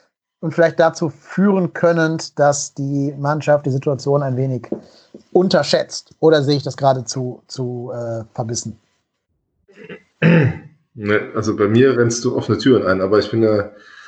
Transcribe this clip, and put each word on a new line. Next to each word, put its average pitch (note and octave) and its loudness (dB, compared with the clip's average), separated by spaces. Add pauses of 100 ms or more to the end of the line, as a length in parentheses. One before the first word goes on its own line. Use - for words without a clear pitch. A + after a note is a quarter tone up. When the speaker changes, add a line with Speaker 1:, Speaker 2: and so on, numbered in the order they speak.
(400)
Speaker 1:
und D#3+ -6
vielleicht E3 2
dazu D#3+ 2
führen F#3+ 0
könnend, D#3+ 0
dass C#3+ 0
die C#3+ -4
Mannschaft D3 0
die C#3+ 0
Situation C#3 0
ein C3 -4
wenig B2+ -4 (640)
unterschätzt. - 0
Oder D#3 4
sehe C#3+ 2
ich C#3 -4
das C3+ -8
gerade C3 0
zu, B2 -8
zu, B2 -8
äh, A#2 -8 (100)
verbissen? A2+ -8 (2250)
Speaker 2:
Ne, G#2 -2
also G#2+ -2
bei G#2 2
mir B2 4
rennst A#2 0
du A#2+ 0
offene - -2
Türen A2 4
ein, F#2+ 2
aber F#2+ 2
ich - -2
bin A2+ 0
da, G#2+ 0 (360)